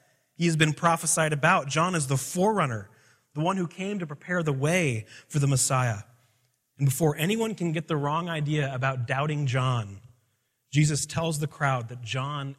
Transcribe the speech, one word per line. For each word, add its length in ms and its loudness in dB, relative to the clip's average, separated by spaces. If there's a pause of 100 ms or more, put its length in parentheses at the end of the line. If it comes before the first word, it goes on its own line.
(360)
He 100 0
has 100 4
been 180 4
prophesied 600 2
about. 340 4
John 280 2
is 120 0
the 100 2
forerunner, 720 0 (440)
the 80 -4
one 160 0
who 100 -4
came 320 -8
to 80 -6
prepare 360 -4
the 100 0
way 520 0 (220)
for 120 -2
the 80 4
Messiah." 560 2 (760)
And 80 0
before 300 2
anyone 400 0
can 160 -2
get 160 -4
the 80 -2
wrong 320 -2
idea 460 -2
about 340 -2
doubting 400 -2
John, 540 -2 (680)
Jesus 360 2
tells 340 -4
the 80 -4
crowd 420 -2
that 120 -14
John 580 -6